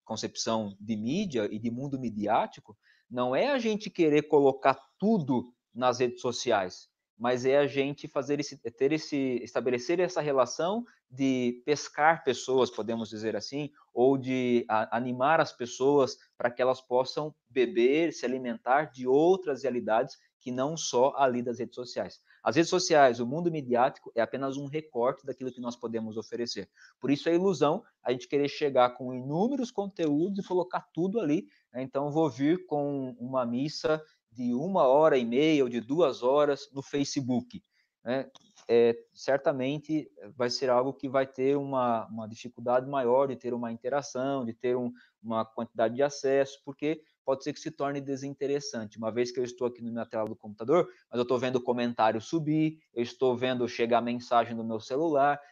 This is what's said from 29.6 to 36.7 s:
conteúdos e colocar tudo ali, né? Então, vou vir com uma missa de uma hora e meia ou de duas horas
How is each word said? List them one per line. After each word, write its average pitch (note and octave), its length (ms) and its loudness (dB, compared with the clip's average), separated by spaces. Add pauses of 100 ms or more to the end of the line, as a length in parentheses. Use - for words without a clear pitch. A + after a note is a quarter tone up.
conteúdos F#3+ 720 -2
e - 20 -20
colocar F3+ 460 -2
tudo F#3+ 260 0
ali, E3 280 0 (260)
né? B2 80 -6
Então, C#3 300 -4
vou D#3 180 4
vir C#3+ 380 0
com C#3+ 520 -2
uma B2+ 280 -2
missa D3+ 520 -2 (320)
de B2 220 -4
uma E3+ 300 2
hora C#3+ 340 8
e B2 80 2
meia C#3 380 4
ou B2 60 0
de A#2 120 -2
duas B2+ 400 2
horas C#3 500 2